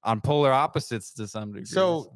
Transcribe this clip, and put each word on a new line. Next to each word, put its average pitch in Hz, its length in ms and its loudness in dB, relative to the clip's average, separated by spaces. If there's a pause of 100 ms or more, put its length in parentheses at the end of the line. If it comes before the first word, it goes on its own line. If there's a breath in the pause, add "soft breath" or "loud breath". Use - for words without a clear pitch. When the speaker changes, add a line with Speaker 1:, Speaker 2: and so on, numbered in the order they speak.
Speaker 1:
on 107 180 0
polar 147 320 4
opposites 139 600 -2
to 110 140 -10
some 107 240 -10
degree, - 140 -12
Speaker 2:
So, 180 360 2
Speaker 1:
so. - 120 -18